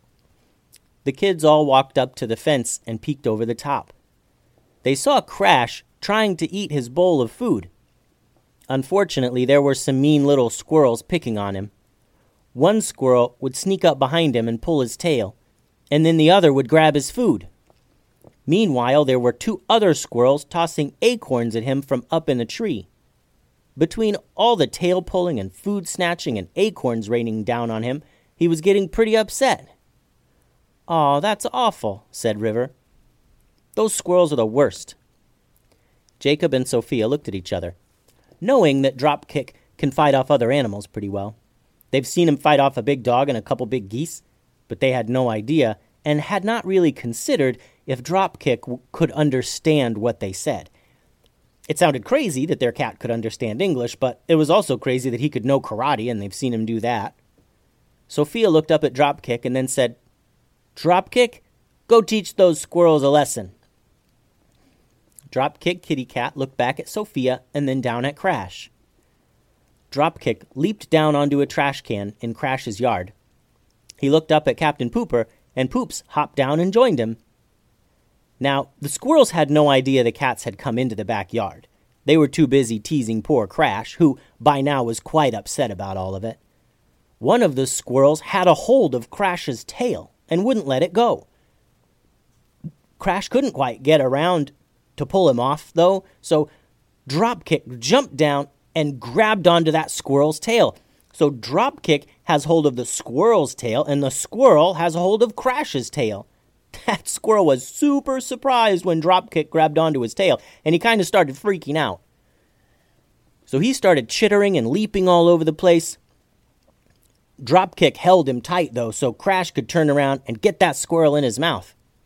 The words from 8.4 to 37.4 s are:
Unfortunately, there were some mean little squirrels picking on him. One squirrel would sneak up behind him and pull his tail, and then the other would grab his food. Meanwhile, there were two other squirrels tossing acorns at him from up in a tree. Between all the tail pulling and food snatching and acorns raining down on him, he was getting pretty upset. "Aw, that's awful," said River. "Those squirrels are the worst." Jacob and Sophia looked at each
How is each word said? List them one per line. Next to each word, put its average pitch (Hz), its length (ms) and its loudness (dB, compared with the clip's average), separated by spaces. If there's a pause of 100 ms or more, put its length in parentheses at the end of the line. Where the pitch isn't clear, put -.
Unfortunately, 135 760 -2
there 139 180 4
were 139 120 2
some 135 260 -2
mean 147 240 2
little 135 260 2
squirrels 135 520 0
picking 131 340 -6
on 101 180 -6
him. 98 160 -10 (800)
One 190 280 2
squirrel 123 600 0
would 135 160 -8
sneak 190 280 -4
up 147 140 2
behind 143 360 0
him 117 140 0
and 117 140 -6
pull 160 180 0
his 120 160 -4
tail, 120 380 -2 (560)
and 156 160 4
then 165 100 4
the 156 140 6
other 175 220 6
would 131 160 0
grab 156 260 4
his 143 160 -2
food. 185 380 -2 (960)
Meanwhile, 143 580 2
there 127 160 2
were 120 120 2
two - 360 -6
other 214 260 4
squirrels 131 500 0
tossing 160 580 -4
acorns 131 520 -2
at 113 100 -4
him 139 180 -2
from 131 280 -4
up 160 180 -2
in 127 120 0
a 117 40 -2
tree. 139 440 -6 (880)
Between 202 400 -2 (180)
all 226 220 2
the 147 100 2
tail 180 360 -2
pulling 175 360 -4
and 95 140 -8
food 202 340 -8
snatching 170 520 -4
and 90 180 -10
acorns 123 520 -2
raining 113 360 -2
down 120 260 -4
on 110 120 -6
him, 131 200 -6 (320)
he 170 140 0
was 165 120 0
getting 196 280 0
pretty 220 280 0
upset. 220 520 -2 (1200)
"Aw, 147 320 2
that's 202 320 -2
awful," 117 580 -4
said 107 300 -4
River. 113 320 -4 (1000)
"Those 220 200 0
squirrels 180 380 2
are 143 40 -2
the 113 100 2
worst." 117 480 -2 (1200)
Jacob 151 340 0
and 127 140 0
Sophia 117 420 -2
looked 147 200 -4
at 98 60 -10
each 92 180 -8